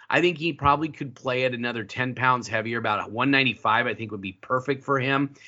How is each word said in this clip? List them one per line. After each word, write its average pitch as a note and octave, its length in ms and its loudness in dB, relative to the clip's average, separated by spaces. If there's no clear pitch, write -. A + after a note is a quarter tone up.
I C#3+ 140 2
think F3 160 2
he D#3+ 160 -2
probably D3 360 2
could C3+ 260 -10
play B2+ 300 -2
at B2 100 0
another A#2 280 -4
ten B2+ 300 -4
pounds B2+ 340 2
heavier, A2+ 300 -2
about G#2 340 -2
one B2 200 2
ninety-five, A#2+ 560 2
I A2 80 -2
think A2 160 -8
would G#2 100 -8
be F#2+ 120 -8
perfect C3 500 -4
for C#3 160 0
him. C#3 340 0